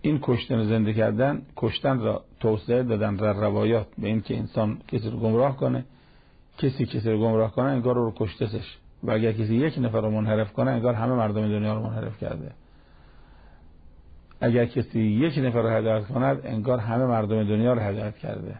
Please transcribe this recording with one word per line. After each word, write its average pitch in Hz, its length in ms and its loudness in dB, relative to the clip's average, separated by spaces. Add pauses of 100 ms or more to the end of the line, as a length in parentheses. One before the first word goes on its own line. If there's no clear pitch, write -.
این 151 200 0
کشتن 123 380 0
و 110 40 2
زنده 107 300 2
کردن، 110 480 0 (160)
کشتن 131 420 0
را 110 240 -2 (160)
توسعه 117 440 2
دادن 107 320 0
در 104 180 0
روایات 104 540 2 (100)
به 107 100 -4
این 110 140 0
که 110 160 -4
انسان 107 500 -2
کسی 110 220 -4
رو 117 100 -6
گمراه 117 380 2
کنه، 127 280 -2 (720)
کسی 135 280 0
کسی 110 260 -2
رو 107 80 2
گمراه 110 320 2
کنه، 127 140 0
انگار 123 340 2
او 117 60 2
رو 110 100 -4
کشتسش. 104 600 -4 (260)
و - 80 -2
اگر 110 200 2
کسی 110 240 0
یک 143 240 2
نفر 113 220 0
رو 107 80 0
منحرف 107 440 0
کنه، 127 180 0
انگار 120 220 0
همه 117 220 0
مردم 107 320 0
دنیا 104 260 0
رو 110 100 -2
منحرف 110 360 -6
کرده. - 320 -8 (1900)
اگر 120 240 4
کسی 117 340 -2
یک 117 380 2
نفر 123 240 0
رو 113 80 2
هدایت 110 360 0
کند، 135 380 0
انگار 120 360 -2
همه 113 260 0
مردم 110 380 2
دنیا 107 300 2
رو 117 60 2
هدایت 104 380 -4
کرده. 101 420 -10